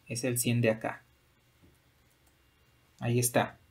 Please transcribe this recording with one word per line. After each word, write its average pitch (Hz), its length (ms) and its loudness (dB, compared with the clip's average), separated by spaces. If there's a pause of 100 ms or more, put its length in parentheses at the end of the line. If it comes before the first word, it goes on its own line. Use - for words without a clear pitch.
es 120 200 -6
el 123 120 -2
cien 120 220 2
de 117 120 4
acá. - 340 -6 (1900)
Ahí 120 200 0
está. - 380 0 (140)